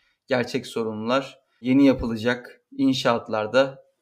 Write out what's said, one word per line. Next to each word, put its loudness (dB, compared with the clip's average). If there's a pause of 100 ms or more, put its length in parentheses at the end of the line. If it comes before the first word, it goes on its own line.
(260)
Gerçek -4
sorunlar -4 (200)
yeni 4
yapılacak -2 (120)
inşaatlarda 0 (180)